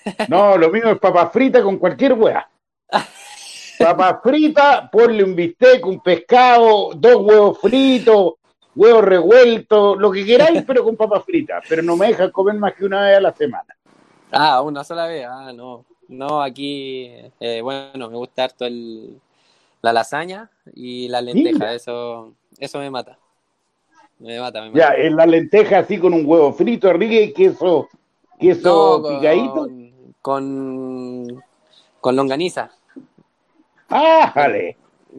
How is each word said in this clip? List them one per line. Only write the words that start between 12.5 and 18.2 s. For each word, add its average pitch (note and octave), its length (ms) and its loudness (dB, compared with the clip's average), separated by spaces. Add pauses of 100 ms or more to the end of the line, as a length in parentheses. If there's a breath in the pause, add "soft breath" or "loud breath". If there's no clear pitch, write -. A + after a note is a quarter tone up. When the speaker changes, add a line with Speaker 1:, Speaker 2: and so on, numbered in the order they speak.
Speaker 2:
más G3+ 180 -4
que F#3 100 -12
una G3 180 -4
vez G3 140 4
a G3 40 4
la F3+ 120 0
semana. - 420 -8 (560)
Speaker 1:
Ah, C3+ 320 0
una C#3+ 220 -10
sola E3 220 -10
vez. D3+ 220 -12
Ah, C3 260 -18
no. A#2+ 300 -20 (240)
No, C#3+ 340 -8
aquí, C3+ 680 -12 (300)
eh, A#2 220 -8
bueno, C3+ 460 -12
me A#2 80 -16
gusta B2+ 280 -8